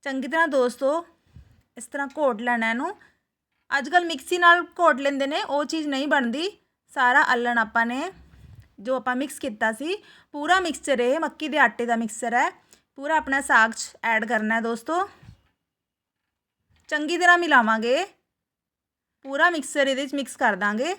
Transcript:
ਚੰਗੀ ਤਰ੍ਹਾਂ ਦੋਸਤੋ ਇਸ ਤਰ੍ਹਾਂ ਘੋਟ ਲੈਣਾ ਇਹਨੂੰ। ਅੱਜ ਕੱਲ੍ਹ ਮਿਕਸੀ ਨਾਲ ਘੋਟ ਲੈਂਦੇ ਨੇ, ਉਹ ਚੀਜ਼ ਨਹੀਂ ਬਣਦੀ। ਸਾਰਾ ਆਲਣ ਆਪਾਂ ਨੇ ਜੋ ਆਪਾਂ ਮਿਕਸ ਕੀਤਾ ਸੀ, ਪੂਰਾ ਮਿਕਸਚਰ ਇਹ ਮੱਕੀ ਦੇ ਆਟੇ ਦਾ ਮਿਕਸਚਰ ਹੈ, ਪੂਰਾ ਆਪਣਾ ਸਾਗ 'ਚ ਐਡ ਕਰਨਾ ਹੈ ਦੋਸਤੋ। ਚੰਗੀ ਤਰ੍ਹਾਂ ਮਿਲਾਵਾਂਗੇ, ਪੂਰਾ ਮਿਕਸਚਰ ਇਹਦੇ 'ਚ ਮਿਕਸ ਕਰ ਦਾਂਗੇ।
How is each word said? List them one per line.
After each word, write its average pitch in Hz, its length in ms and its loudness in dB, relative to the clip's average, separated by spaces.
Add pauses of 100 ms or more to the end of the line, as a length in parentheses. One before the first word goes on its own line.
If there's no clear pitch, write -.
ਚੰਗੀ 269 240 -4
ਤਰ੍ਹਾਂ 320 200 2
ਦੋਸਤੋ 269 580 0 (720)
ਇਸ 240 80 -18
ਤਰ੍ਹਾਂ 277 220 -8 (100)
ਘੋਟ 254 240 0
ਲੈਣਾ 233 280 0
ਇਹਨੂੰ। 277 260 -4 (760)
ਅੱਜ 285 180 -2
ਕੱਲ੍ਹ 349 160 2
ਮਿਕਸੀ 330 320 -4
ਨਾਲ 349 260 6 (160)
ਘੋਟ 302 200 4
ਲੈਂਦੇ 277 280 0
ਨੇ, 320 140 -2
ਉਹ 294 240 -2
ਚੀਜ਼ 302 220 -6
ਨਹੀਂ 277 200 -4
ਬਣਦੀ। 277 420 0 (420)
ਸਾਰਾ 262 320 4
ਆਲਣ 240 340 0
ਆਪਾਂ 226 280 0
ਨੇ 269 260 -4 (680)
ਜੋ 247 160 -4
ਆਪਾਂ 247 200 -4
ਮਿਕਸ 269 240 -6
ਕੀਤਾ 220 320 -4
ਸੀ, 294 240 -6 (380)
ਪੂਰਾ 311 260 2
ਮਿਕਸਚਰ 294 400 -4
ਇਹ 247 200 0
ਮੱਕੀ 311 280 -6
ਦੇ 311 120 -2
ਆਟੇ 240 260 2
ਦਾ 233 100 0
ਮਿਕਸਚਰ 233 380 -6
ਹੈ, 277 160 2 (460)
ਪੂਰਾ 302 220 -2
ਆਪਣਾ 277 240 -2
ਸਾਗ 226 300 4
'ਚ - 320 -12
ਐਡ 226 220 0
ਕਰਨਾ 220 300 0
ਹੈ 233 60 0
ਦੋਸਤੋ। 311 480 -4 (1800)
ਚੰਗੀ 311 280 -2
ਤਰ੍ਹਾਂ 349 200 6
ਮਿਲਾਵਾਂਗੇ, 254 680 2 (1200)
ਪੂਰਾ 285 240 2
ਮਿਕਸਚਰ 294 380 -2
ਇਹਦੇ 269 200 -2
'ਚ 277 80 -8
ਮਿਕਸ 277 220 -6
ਕਰ 226 180 0
ਦਾਂਗੇ। 214 440 -2